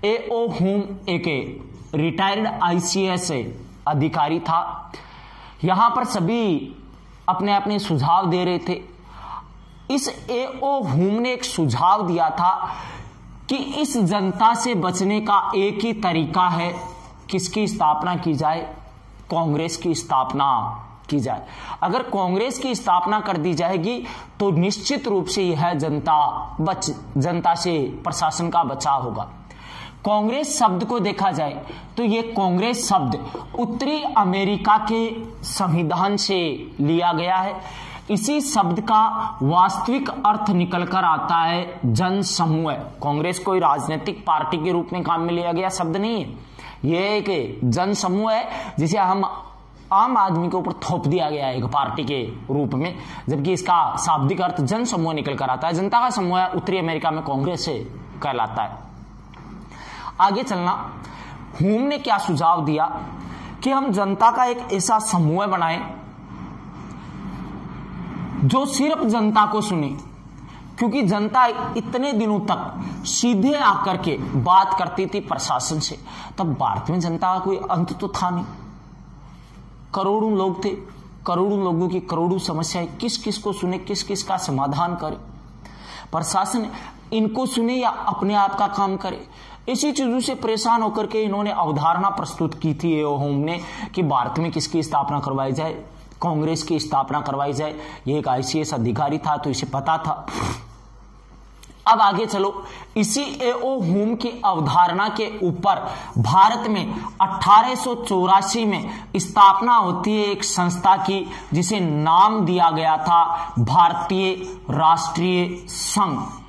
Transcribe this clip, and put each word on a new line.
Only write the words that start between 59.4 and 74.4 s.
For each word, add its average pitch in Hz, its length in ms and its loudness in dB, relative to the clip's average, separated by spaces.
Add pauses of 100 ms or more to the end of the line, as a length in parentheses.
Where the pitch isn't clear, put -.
आगे 202 220 4
चलना, 180 280 0 (840)
ह्यूम 208 260 2
ने 285 160 0
क्या 233 200 0
सुझाव 165 480 2
दिया 156 200 2 (800)
कि 269 80 2
हम 269 200 2
जनता 202 400 4
का 247 140 2
एक 240 280 -2
ऐसा 208 280 2
समूह 175 460 2
बनाएं 170 320 0 (2500)
जो 254 240 4
सिर्फ 294 400 2
जनता 214 400 4
को 208 160 0
सुने, 147 340 -2 (840)
क्योंकि 240 240 2
जनता 214 420 4 (320)
इतने 254 360 -2
दिनों 214 280 2
तक - 640 -4
सीधे 240 480 4
आकर 196 440 2
के 147 180 -2 (180)
बात 180 440 6